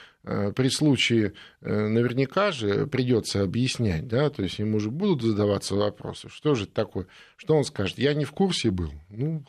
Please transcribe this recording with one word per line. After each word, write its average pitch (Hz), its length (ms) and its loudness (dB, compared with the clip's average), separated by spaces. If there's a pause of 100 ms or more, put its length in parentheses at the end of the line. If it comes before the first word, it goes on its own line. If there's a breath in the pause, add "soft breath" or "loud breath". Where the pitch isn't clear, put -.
(240 loud breath)
э, 101 320 -4
при 131 140 2
случае, 123 640 2 (280 loud breath)
э, 104 280 -2
наверняка 123 640 2
же 104 340 0
придётся 123 560 0
объяснять, 104 640 0
да, 139 220 0
то 139 140 -4
есть - 160 -4
ему 107 200 0
же 104 100 -2
будут 160 320 0
задаваться 104 540 0
вопросы, 101 540 -4
что 151 260 0
же 104 80 0
это - 100 -10
такое, 101 340 -4 (280 loud breath)
что - 220 0
он 139 80 2
скажет: 95 320 -4
«Я 143 160 2
не 147 120 0
в - 60 -12
курсе 180 400 0
был». 85 220 -2 (160)
Ну, 143 400 -4